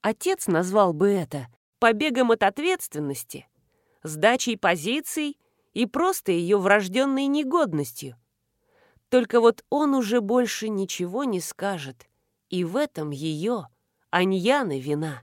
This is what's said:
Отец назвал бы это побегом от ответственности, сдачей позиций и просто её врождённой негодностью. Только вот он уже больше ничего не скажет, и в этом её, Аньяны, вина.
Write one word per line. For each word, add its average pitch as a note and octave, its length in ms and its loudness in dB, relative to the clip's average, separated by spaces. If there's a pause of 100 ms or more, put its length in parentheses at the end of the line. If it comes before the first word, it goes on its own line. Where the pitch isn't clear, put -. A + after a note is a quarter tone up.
Отец F4 460 -2
назвал F#3 460 2
бы F3+ 180 2
это D3 380 -4 (300)
побегом A#3 520 2
от A3+ 120 4
ответственности, E3+ 1040 -4 (560)
сдачей G#3+ 540 0
позиций A#3+ 800 -2 (360)
и A3+ 120 0
просто E4 460 -2
её F3 260 2
врождённой G#3 680 2
негодностью. C4 880 -2 (920)
Только A#3+ 300 4
вот A#3 280 4
он C#4+ 260 2
уже A#3+ 260 2
больше A3 480 0
ничего G3 560 -4
не G#3 160 -2
скажет, D#3+ 680 -8 (400)
и F3+ 160 -2
в E3+ 120 -4
этом E3+ 340 -4
её, D#3 560 -4 (440)
Аньяны, F#3 720 2
вина. D3 420 -4